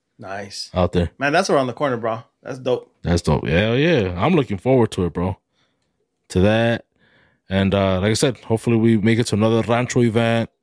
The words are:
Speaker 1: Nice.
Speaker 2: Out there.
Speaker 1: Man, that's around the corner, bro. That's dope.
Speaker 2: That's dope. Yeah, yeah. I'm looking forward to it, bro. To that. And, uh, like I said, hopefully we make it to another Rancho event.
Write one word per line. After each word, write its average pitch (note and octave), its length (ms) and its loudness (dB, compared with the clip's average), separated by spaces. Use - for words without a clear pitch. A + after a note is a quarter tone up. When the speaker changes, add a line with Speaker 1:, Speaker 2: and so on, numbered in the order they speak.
Speaker 1:
Nice. G2+ 560 -14
Speaker 2:
Out F2+ 180 0
there. F2 260 0
Speaker 1:
Man, C#3+ 140 -2
that's F3+ 160 2
around C#3 200 2
the A#2+ 40 -6
corner, C3 240 -2
bro. A2+ 260 -6
That's C3+ 160 -12
dope. B2+ 340 -4
Speaker 2:
That's E2+ 200 0
dope. C#2+ 260 -2
Yeah, G2+ 240 2
yeah. B2+ 500 0
I'm D#3+ 120 2
looking A2 240 0
forward B2 340 2
to F#2 140 -2
it, D#2+ 80 -6
bro. F2+ 240 -4
To F#2 120 0
that. A2+ 440 2
And, F#2+ 260 0
uh, F#2+ 280 2
like G#2 80 2
I A2 40 2
said, B2+ 260 0
hopefully A#2 360 -2
we A2+ 220 4
make A2 200 2
it A#2+ 100 2
to - 80 -4
another A2+ 260 2
Rancho A#2+ 400 0
event. A#2 480 0